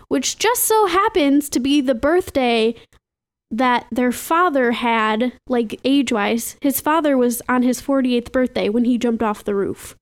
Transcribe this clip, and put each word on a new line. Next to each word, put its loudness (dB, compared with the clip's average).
which -2
just 0
so 2
happens 2
to -2
be 2
the 0
birthday 0
that 0
their 0
father 0
had, 0
like, -2
age-wise? 0
His -2
father 2
was 0
on 2
his 0
forty-eighth -2
birthday 0
when 0
he 2
jumped -2
off -4
the -4
roof. -6